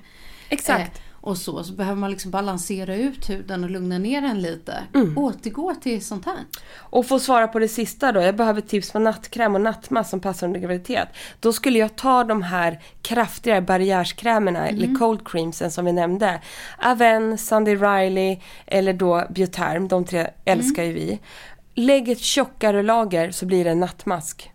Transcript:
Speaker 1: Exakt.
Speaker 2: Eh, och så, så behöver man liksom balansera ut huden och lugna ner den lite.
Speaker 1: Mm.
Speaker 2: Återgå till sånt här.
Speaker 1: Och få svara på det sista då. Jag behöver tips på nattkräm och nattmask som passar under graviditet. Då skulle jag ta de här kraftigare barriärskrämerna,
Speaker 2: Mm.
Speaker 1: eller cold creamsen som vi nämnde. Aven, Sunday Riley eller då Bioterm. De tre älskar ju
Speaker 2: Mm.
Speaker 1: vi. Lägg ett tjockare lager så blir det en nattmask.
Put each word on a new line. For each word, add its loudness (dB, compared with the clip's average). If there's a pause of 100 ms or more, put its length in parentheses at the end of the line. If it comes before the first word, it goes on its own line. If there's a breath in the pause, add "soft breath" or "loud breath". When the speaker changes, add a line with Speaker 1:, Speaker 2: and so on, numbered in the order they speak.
(480 loud breath)
Speaker 1:
Exakt. -2
Speaker 2:
Eh, -16 (100)
och -8
så, -8
så -12
behöver -4
man -4
liksom -10
balansera -4
ut -4
huden -6
och -6
lugna -4
ner -2
den -2
lite. -8 (160)
Speaker 1:
Mm. 2
Speaker 2:
Återgå -4
till -6
sånt -8
här. -4 (400 loud breath)
Speaker 1:
Och 0
få 4
svara 4
på -2
det 2
sista -2
då. 2
Jag 4
behöver 2
tips -4
på -2
nattkräm 0
och 2
nattmask -2
som -4
passar -4
under -2
graviditet. -4 (320 loud breath)
Då 2
skulle 2
jag 2
ta 4
de 0
här -2 (220 loud breath)
kraftigare 0
barriärskrämerna, 2
Speaker 2:
Mm. -2 (100)
Speaker 1:
eller 0
cold 2
creamsen -4
som -4
vi 2
nämnde. 0 (420 loud breath)
Aven, 4
Sunday 2
Riley 2 (280 loud breath)
eller 2
då 2
Bioterm. -2
De 2
tre -2 (140)
älskar 2
ju -2
Speaker 2:
Mm. -6
Speaker 1:
vi. -4 (560 loud breath)
Lägg 4
ett 0
tjockare 0
lager 2
så -6
blir 2
det 2
en 2
nattmask. -6